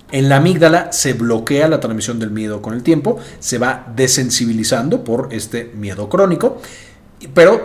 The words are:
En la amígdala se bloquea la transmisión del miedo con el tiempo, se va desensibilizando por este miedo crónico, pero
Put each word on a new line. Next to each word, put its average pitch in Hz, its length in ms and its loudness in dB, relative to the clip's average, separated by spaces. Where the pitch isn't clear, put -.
En 139 180 2
la 139 80 4
amígdala 165 540 4
se 135 220 -2
bloquea 117 540 0
la 156 120 2
transmisión 113 400 -6
del 110 100 -4
miedo 107 320 -8
con 107 140 -8
el 123 80 -8
tiempo, 151 340 2
se - 180 -6
va 123 380 -4
desensibilizando 123 1080 0
por 120 280 -4
este 113 440 -8
miedo 104 320 -8
crónico, 180 540 0
pero 185 320 6